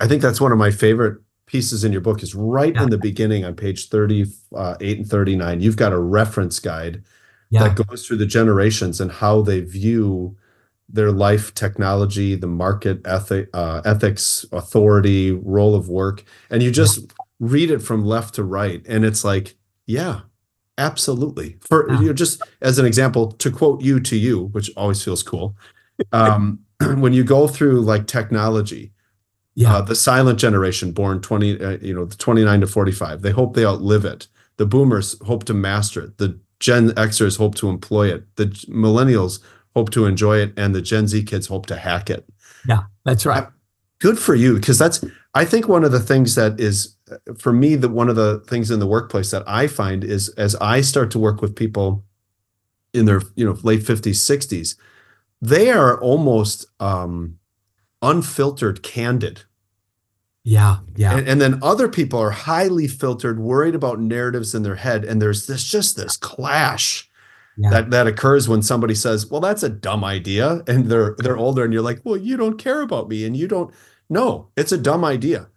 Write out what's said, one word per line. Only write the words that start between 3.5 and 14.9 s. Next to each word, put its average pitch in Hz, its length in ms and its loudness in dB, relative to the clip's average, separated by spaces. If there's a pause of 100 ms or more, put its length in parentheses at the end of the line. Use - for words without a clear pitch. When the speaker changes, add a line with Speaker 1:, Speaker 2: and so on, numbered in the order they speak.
Speaker 1:
page 98 340 -8
thirty-eight 101 1080 -2
and 107 100 -8
thirty-nine, 92 500 0
you've 107 160 2
got 107 160 2
a 90 80 0
reference 95 600 0
guide 85 420 -8 (480)
Speaker 2:
Yeah. 110 180 4
Speaker 1:
that 101 200 0
goes - 180 -14
through 117 120 -4
the 104 100 0
generations 104 760 2
and 90 100 -4
how 107 300 2
they 101 200 0
view 98 760 -2 (500)
their 107 240 0
life, 101 440 2
technology, 101 800 -2
the 90 120 -6
market, 92 580 -2
ethic, 98 480 -4
uh, 82 320 -4
ethics, 104 680 0
authority, 98 800 4